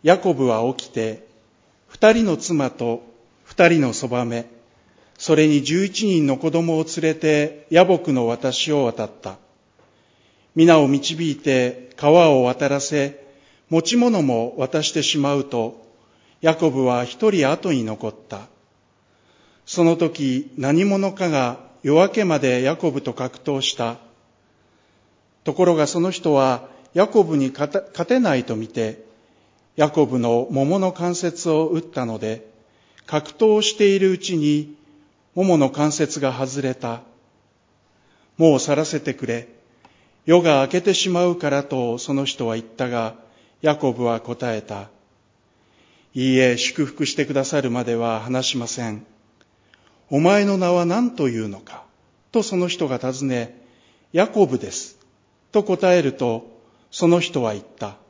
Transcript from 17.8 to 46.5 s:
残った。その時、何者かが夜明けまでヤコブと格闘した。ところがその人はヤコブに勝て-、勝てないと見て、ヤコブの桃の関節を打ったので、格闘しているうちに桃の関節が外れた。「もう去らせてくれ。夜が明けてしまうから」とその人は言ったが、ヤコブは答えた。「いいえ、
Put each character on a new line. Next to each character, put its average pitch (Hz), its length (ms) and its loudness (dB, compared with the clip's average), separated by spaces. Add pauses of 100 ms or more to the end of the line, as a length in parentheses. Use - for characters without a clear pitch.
残 110 240 -8
っ 107 40 -8
た。 - 360 -18 (1160)
そ 175 180 0
の 165 100 4
時、 147 600 -2
何 147 280 2
者 196 280 0
か 190 180 -4
が 127 420 -4 (120)
夜 151 160 4
明 196 80 6
け 208 160 -2
ま 160 140 0
で 127 240 0
ヤ 147 140 0
コ 165 140 -2
ブ 135 120 -6
と 123 100 -8
格 127 260 -8
闘 139 220 -4
し 131 140 -4
た。 117 240 -6 (1500)
と 160 80 -4
こ 180 140 2
ろ 175 80 4
が 151 120 2
そ 175 140 -4
の 165 100 0
人 170 220 -2
は 131 340 2 (280)
ヤ 190 120 4
コ 214 180 4
ブ 160 120 -2
に 135 140 0
勝 143 200 -6
て-、 196 80 -2 (120)
勝 - 180 -8
て 254 120 2
な 190 160 2
い 123 80 -2
と 113 120 -6
見 110 120 -8
て、 113 360 -6 (720)
ヤ 151 140 2
コ 151 160 2
ブ 127 120 -2
の 120 320 0
桃 143 280 0
の 185 140 0
関 175 220 -4
節 170 360 -4
を 156 180 2
打 165 120 -2
っ - 20 -14
た 135 240 -6
の 113 120 -8
で、 110 320 -8 (540)
格 151 280 -6
闘 214 280 4
し 214 140 -2
て 202 200 4
い 196 40 2
る 190 140 2
う 180 40 -2
ち 185 220 -4
に 147 360 0 (600)
桃 180 240 2
の 139 100 4
関 147 240 0
節 143 280 -2
が 135 120 -2
外 131 300 -6
れ 127 120 -2
た。 117 280 -10 (1400)
「も 160 180 6
う 127 40 0
去 147 160 0
ら 156 100 -2
せ 151 120 -6
て 139 140 -6
く - 140 -10
れ。 117 220 -6 (760)
夜 170 180 6
が 147 200 4
明 135 60 0
け 175 120 -2
て 190 140 0
し 185 160 -2
ま 175 160 2
う 175 100 0
か 160 140 -4
ら」 139 180 -2
と 123 300 -4
そ 139 160 -6
の 139 100 -2
人 131 220 -6
は 113 80 -2
言 113 100 -8
っ - 20 -20
た 127 220 -8
が、 113 260 -4 (460)
ヤ 151 160 2
コ 139 160 -2
ブ 120 120 -6
は 117 160 -2
答 120 360 -8
え 104 60 -8
た。 101 260 -14 (1300)
「い 131 180 0
い 131 60 4
え、 123 180 4